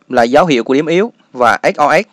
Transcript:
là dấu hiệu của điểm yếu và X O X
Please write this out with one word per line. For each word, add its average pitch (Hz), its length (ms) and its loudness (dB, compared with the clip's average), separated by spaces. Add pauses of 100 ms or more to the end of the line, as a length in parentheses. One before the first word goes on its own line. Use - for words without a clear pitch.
là 123 140 0
dấu 135 220 2
hiệu 127 180 0
của 131 100 -2
điểm 151 120 0
yếu 180 260 -2 (220)
và 120 300 0
X - 140 -2
O 147 200 0
X 208 160 -2